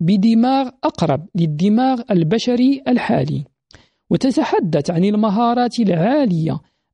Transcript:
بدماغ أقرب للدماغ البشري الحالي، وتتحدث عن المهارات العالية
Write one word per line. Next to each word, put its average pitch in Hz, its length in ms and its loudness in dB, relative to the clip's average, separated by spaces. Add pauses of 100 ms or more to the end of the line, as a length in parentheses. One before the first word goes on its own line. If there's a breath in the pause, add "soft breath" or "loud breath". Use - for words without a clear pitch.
بدماغ 226 680 2 (160)
أقرب 156 500 -2
للدماغ 208 760 0
البشري 233 760 0
الحالي، 147 560 0 (680 soft breath)
وتتحدث 208 800 0
عن 170 140 0
المهارات 226 760 0
العالية 185 800 0 (340)